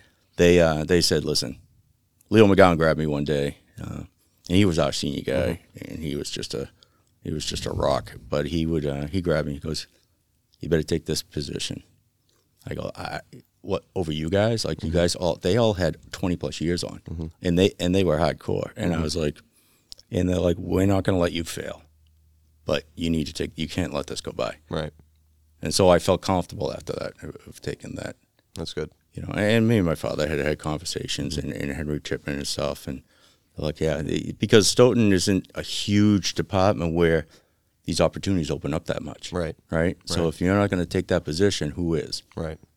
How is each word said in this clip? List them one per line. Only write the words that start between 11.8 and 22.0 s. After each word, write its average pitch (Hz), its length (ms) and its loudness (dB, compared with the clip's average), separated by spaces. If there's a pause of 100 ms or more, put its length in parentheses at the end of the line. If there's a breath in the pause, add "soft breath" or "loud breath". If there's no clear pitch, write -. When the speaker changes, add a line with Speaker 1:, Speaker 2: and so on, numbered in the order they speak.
Speaker 1:
I - 80 -8
go, 73 200 -8
"I, - 260 -10 (400)
what, 95 240 -4 (100)
over 82 160 -2
you 78 180 -4
guys?" 107 360 2
Like, 80 180 -6
you 82 60 -4
Speaker 2:
Mm-hmm. 82 80 0
Speaker 1:
guys 87 180 2
all, 87 200 0
they 92 220 0
all 113 180 4
had 85 220 0 (140)
twenty 90 240 -2
plus - 260 -6
years 85 220 -2
on, - 260 -12
Speaker 2:
Mm-hmm. 82 180 -8 (140)
Speaker 1:
and 90 160 2
they, 95 220 6
and 87 160 2
they 98 80 4
were 78 160 2
hardcore. 71 580 -2
And 85 140 -2
I 85 40 -2
Speaker 2:
Mm-hmm. 82 80 0
Speaker 1:
was 76 120 -2
like, 76 240 -2 (720 loud breath)
and 90 180 0
they're 90 100 0
like, 87 180 2
"We're 92 280 0
not 98 200 2
gonna 98 120 2
let 87 160 2
you 82 100 -2
fail, - 380 -10 (840)